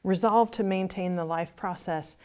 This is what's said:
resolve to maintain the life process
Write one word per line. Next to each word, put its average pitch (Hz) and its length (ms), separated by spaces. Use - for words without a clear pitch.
resolve 214 480
to 226 140
maintain 190 500
the 170 100
life 165 300
process 175 720